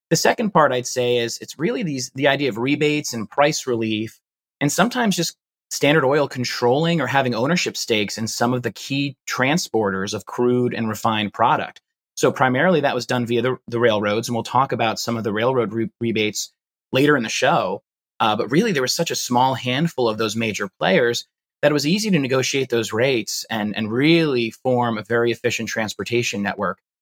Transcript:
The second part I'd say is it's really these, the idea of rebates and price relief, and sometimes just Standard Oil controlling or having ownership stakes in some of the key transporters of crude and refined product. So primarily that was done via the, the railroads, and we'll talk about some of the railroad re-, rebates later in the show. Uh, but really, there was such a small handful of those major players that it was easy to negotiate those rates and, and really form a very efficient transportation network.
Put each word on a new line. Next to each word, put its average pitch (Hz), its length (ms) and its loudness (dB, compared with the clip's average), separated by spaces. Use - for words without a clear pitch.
The 165 60 2
second 233 340 2
part 147 220 6
I'd 123 160 -2
say 123 300 2
is 117 220 -2
it's - 160 -14
really 233 280 -2
these, 135 320 -6
the 139 100 0
idea 139 220 2
of 107 100 -4
rebates 147 560 0
and 110 160 -6
price 147 380 2
relief, 110 520 -2
and 143 120 0
sometimes 233 420 0
just - 220 -4
Standard 147 340 2
Oil 139 220 2
controlling 135 760 0
or 127 60 -2
having 127 300 0
ownership 131 400 0
stakes 107 420 -2
in 110 80 -4
some 123 260 0
of 123 120 -4
the 113 80 -4
key 139 440 -6
transporters 107 840 0
of 101 120 -8
crude 123 480 0
and 113 140 -4
refined 107 440 -2
product. 113 480 0
So - 160 2
primarily 139 480 4
that 131 160 0
was 123 100 -4
done 123 180 0
via 117 160 0
the, 123 160 0
the 117 100 -4
railroads, 107 480 0
and 120 80 -4
we'll 113 80 -2
talk 131 300 0
about 113 260 -2
some 120 180 -4
of 113 60 -4
the 107 100 -2
railroad 113 400 0
re-, 113 180 -4
rebates 107 520 -2
later 147 260 4
in 127 60 0
the 110 60 -4
show. 117 560 0
Uh, 107 160 2
but 110 160 -2
really, 208 180 4
there 143 120 0
was 123 120 0
such 170 160 -2
a 123 60 -4
small 127 380 2
handful 127 540 -2
of 107 80 -2
those 107 200 -2
major 107 320 -4
players 123 480 2
that 147 120 4
it - 20 0
was 147 140 0
easy 208 200 0
to 180 120 4
negotiate 131 480 0
those 113 240 -2
rates 117 580 0
and, 107 260 -4
and 110 140 -4
really 135 640 2
form 120 440 0
a 107 60 -6
very 117 300 0
efficient 113 360 -2
transportation 110 720 -4
network. 95 380 -4